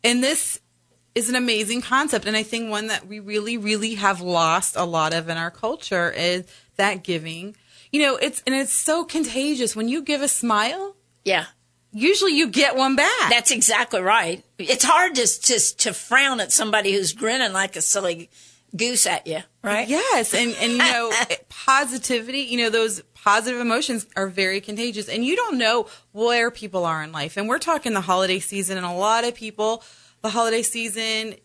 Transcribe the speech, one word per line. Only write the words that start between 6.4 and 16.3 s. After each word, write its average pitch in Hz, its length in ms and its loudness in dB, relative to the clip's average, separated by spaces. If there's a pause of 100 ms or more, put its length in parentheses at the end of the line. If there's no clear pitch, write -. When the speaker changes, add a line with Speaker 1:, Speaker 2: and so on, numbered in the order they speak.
Speaker 1:
that 196 280 0
giving. 170 500 -6 (380)
You 294 100 2
know, 277 140 4
it's, - 300 -2
and 262 80 2
it's 269 180 0
so 320 320 0
contagious. 262 720 -2
When 220 120 -2
you 294 140 -2
give 277 200 -2
a 285 60 0
smile, 247 680 -2 (280)
Speaker 2:
Yeah. 180 200 2 (480)
Speaker 1:
usually 349 400 2
you 294 160 4
get 262 260 4
one 269 220 2
back. 349 340 4
Speaker 2:
That's 240 220 4
exactly 226 480 2
right. 185 420 2 (160)
It's 233 260 0
hard 339 300 4
to, 240 120 2 (160)
to, - 340 2
to 214 160 0
frown 254 480 2